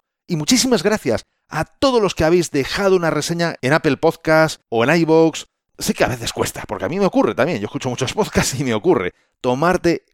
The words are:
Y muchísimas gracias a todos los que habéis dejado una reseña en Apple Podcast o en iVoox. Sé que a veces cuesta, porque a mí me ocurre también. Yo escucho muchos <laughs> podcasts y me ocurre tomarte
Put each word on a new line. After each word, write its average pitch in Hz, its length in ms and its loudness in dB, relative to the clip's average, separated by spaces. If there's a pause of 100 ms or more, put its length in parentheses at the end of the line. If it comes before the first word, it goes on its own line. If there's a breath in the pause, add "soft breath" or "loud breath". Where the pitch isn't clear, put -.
(260)
Y 170 120 -4
muchísimas 233 460 0
gracias 180 420 -2 (220)
a 156 180 -6
todos 247 360 0
los 185 140 0
que 170 80 0
habéis 165 280 2
dejado 190 440 0
una 170 160 0
reseña 170 500 -4
en 131 120 0
Apple 156 240 0
Podcast 160 720 2
o 117 140 2
en 147 180 4
iVoox. 160 440 2 (320)
Sé - 160 -4
que 170 120 0
a - 20 0
veces 117 240 -8
cuesta, - 360 -6
porque 95 180 -6
a 95 40 -4
mí 185 100 -4
me 202 60 2
ocurre 175 300 2
también. 151 240 0
Yo 101 60 -4
escucho 135 240 -6
muchos 123 240 -4
<laughs> - 20 -16
podcasts 185 440 -2
y 151 40 -4
me 123 100 0
ocurre 107 400 0 (280)
tomarte 160 720 0